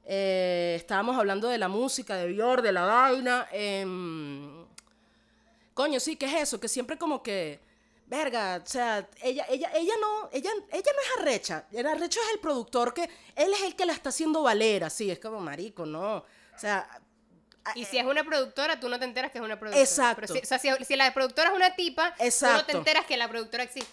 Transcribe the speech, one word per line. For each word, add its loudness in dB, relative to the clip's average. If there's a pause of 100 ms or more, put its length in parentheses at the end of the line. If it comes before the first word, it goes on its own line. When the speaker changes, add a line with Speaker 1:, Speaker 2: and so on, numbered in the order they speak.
Speaker 1:
Eh, 0
estábamos 0
hablando 2
de 0
la 0
música, -2
de -2
Björk, 2
de 2
la 2
vaina, 4
em, -6 (1080)
coño, 0
sí, -4
¿qué -6
es -2 (100)
eso? -4
Que -6
siempre -4
como -2
que, -4 (480)
verga, -2
o -14
sea, -2 (140)
ella, -2
ella, -2
ella 2
no, -2
ella, -4 (220)
ella 2
no 0
es -2
arrecha, -2
el -4
arrecho 0
es 0
el -4
productor, 0
que -2 (320)
él 4
es 0
el -4
que 0
la 2
está -6
haciendo 0
valer, 4
así, -4
es -4
como, -10
marico, -8
no, -4
o -10 (320)
sea, -2 (720)
a-, -6
Speaker 2:
Y -6
si -2
es 2
una 2
productora, 0
tú -6
no -2
te -2
enteras -4
que -10
es -6
una -6
productora. 4
Speaker 1:
Exacto. 4
Speaker 2:
Pero -4
si, 0
o -8
sea, 0
si, 0 (160)
si 0
la 4
productora 2
es 0
una 4
tipa, 0
tú -20
no 2
Speaker 1:
Exacto. 4
Speaker 2:
te -2
enteras 4
que -2
la 0
productora -6
existe. -8